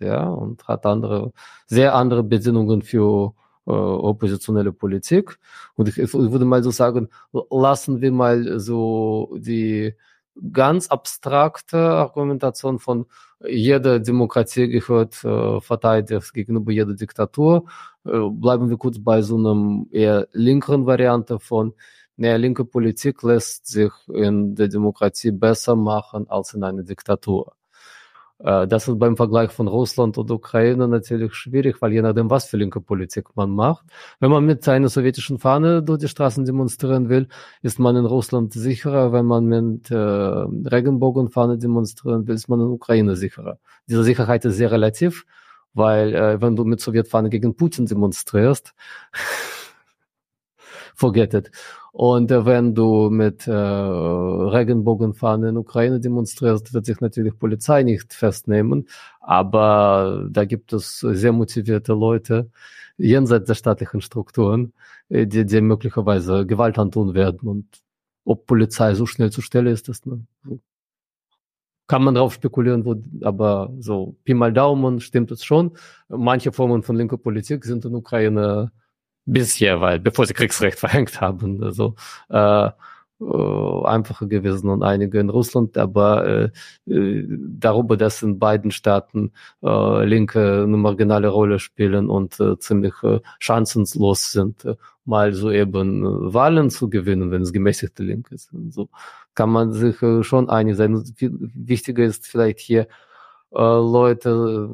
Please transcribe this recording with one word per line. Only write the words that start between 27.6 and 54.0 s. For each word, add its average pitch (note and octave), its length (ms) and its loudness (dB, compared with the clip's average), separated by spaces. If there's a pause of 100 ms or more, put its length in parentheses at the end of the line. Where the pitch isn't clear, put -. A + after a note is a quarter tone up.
Äh, F#2+ 260 2
das A2 220 0
ist A#2+ 100 -2
beim A#2 180 2
Vergleich A2+ 340 2
von A2 180 -4
Russland A2+ 500 -2
und A2 120 -4
Ukraine A#2+ 580 0
natürlich A2+ 460 -4
schwierig, C3 460 -2
weil A2+ 120 0
je A2 100 2
nachdem, A2 280 0
was C3 160 0
für - 120 -6
linke G2+ 220 -4
Politik F#2 560 -6
man G2 140 -2
macht. A2+ 340 0 (340)
Wenn C3+ 120 4
man D3 160 4
mit D#3 220 0
einer C3+ 200 4
sowjetischen B2+ 500 -2
Fahne D#3+ 440 2
durch D#3 180 -2
die D3+ 80 -4
Straßen C3+ 360 -2
demonstrieren C3 640 -2
will, C3 200 2 (340)
ist A#2 160 -4
man B2 180 4
in A#2+ 100 2
Russland A#2 460 -2
sicherer. B2+ 600 -2
Wenn A#2+ 140 2
man A#2 200 2
mit, A#2 440 -2
äh, A#2+ 40 -2
Regenbogenfahne A#2+ 1600 0
demonstrieren A#2 680 -2
will, A#2 80 -4
ist A2 140 -6
man A#2+ 120 2
in A#2 80 0
Ukraine A2 480 2
sicherer. - 420 -10 (300)
Diese A2+ 160 2
Sicherheit A#2 400 2
ist G#2+ 120 0
sehr A2+ 140 2
relativ, A2 560 0 (480)
weil, G#2+ 400 2
äh, G#2+ 260 0
wenn A#2 160 2
du A#2 80 0
mit A2+ 160 0
Sowjetfahne A2 480 0
gegen A2 280 -2
Putin D#3+ 300 0
demonstrierst, G#2 880 0 (380)
<laughs> - 1800 -14
forget A2 400 2
it. G2+ 160 -2 (420)
Und, A#2+ 380 2
äh, A#2+ 160 2
wenn A#2+ 280 4
du A2 360 4
mit, G#2+ 380 0
äh, A#2 40 -4
Regenbogenfahne G#2 2000 0